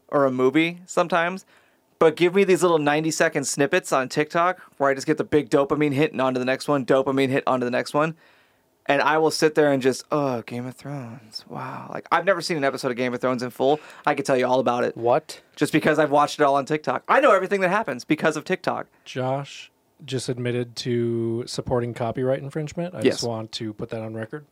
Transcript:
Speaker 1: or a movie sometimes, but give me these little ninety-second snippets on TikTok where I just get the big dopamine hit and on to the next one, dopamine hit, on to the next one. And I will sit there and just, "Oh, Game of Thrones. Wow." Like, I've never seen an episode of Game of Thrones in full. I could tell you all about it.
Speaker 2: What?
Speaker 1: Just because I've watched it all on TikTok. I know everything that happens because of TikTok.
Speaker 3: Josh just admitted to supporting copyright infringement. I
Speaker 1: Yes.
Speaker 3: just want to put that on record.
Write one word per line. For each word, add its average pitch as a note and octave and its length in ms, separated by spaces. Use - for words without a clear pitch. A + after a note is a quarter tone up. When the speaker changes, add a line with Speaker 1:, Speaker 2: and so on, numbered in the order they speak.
Speaker 1:
or C#3+ 160
a C3 80
movie D#3 540
sometimes, F3 580
but D#3 180
give F3 180
me G3+ 100
these F3+ 180
little E3+ 160
ninety-second D#3 640
snippets C#3+ 480
on - 160
TikTok E3+ 520
where C#3 120
I C#3 40
just C3 120
get D3+ 120
the A2+ 60
big C#3+ 240
dopamine D3 440
hit C#3+ 200
and A#2 80
on C3 140
to B2+ 60
the B2+ 60
next C3 220
one, C#3+ 160
dopamine C3+ 460
hit, C#3 160
on B2+ 140
to B2 40
the B2 60
next B2 240
one. D#3 200
And C#3 140
I D3 160
will D#3 140
sit D#3 240
there D3 180
and C#3 80
just, B2+ 320
"Oh, C3+ 300
Game A#2+ 240
of B2+ 80
Thrones. A#2+ 720
Wow." - 460
Like, - 180
I've E3+ 140
never F#3 160
seen E3 160
an C#3 60
episode C3 260
of A#2+ 80
Game B2 160
of A#2+ 60
Thrones B2+ 220
in B2+ 80
full. C3+ 300
I D3+ 100
could C#3+ 120
tell C#3 100
you B2+ 100
all B2+ 140
about A#2+ 240
it. G#2+ 120
Speaker 2:
What? A#2+ 440
Speaker 1:
Just D3 160
because D3+ 260
I've D3 120
watched D3 280
it D3 40
all C#3 140
on C3+ 100
TikTok. D3+ 420
I B3 120
know C4+ 120
everything F#3+ 300
that F3+ 80
happens F3 340
because D#3 320
of D3 80
TikTok. B2+ 420
Speaker 3:
Josh C3+ 640
just B2+ 240
admitted B2 480
to A#2 720
supporting A#2+ 480
copyright B2+ 480
infringement. D#3 520
I - 60
Speaker 1:
Yes. C#3 200
Speaker 3:
just B2 60
want A2+ 260
to A2 200
put A2+ 160
that A2+ 140
on A2 100
record. A2+ 400